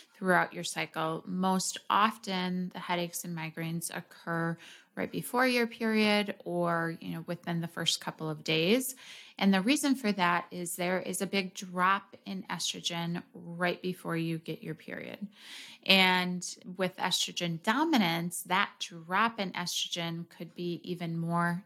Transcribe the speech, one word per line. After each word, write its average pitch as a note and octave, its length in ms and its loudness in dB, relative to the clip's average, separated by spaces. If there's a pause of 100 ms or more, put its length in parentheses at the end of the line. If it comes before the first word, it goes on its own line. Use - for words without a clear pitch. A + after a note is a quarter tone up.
(180)
throughout F3+ 360 4
your E3+ 120 -8
cycle. D#3+ 600 -4
Most F#3 520 0 (120)
often, F#3 840 2
the F#3+ 60 -10
headaches F3 440 -4
and F3 140 -8
migraines E3 580 -6
occur E3 600 -4 (380)
right - 160 -4
before B3 340 2
your B3 220 4
period G#3+ 680 2 (100)
or, E3+ 560 0
you F3+ 120 -6
know, E3 140 -6
within E3+ 340 -2
the E3+ 60 -4
first E3 320 -2
couple D#3+ 300 -6
of D#3 160 -8
days. F3 500 2 (420)
And G3 160 6
the F#3+ 60 4
reason C4+ 360 2
for G#3 180 0
that F3 360 2
is F3+ 280 -8
there F3+ 240 0
is F#3 200 -4
a F#3+ 60 0
big F#3+ 260 -2
drop F#3 600 0 (100)
in F#3+ 240 -8
estrogen E3+ 720 -4 (120)
right F3 480 -2
before F3+ 340 -4
you E3 220 -2
get D#3+ 260 -10
your D#3 120 -8
period. - 520 -10 (580)
And F3+ 640 6 (300)
with F#3 180 0
estrogen F3 640 -2
dominance, G#3+ 800 2
that F#3+ 260 2 (100)
drop F#3 580 -2
in F#3+ 140 -4
estrogen E3+ 800 -4
could - 260 -14
be F3 300 -4
even E3+ 320 -4
more E3+ 480 0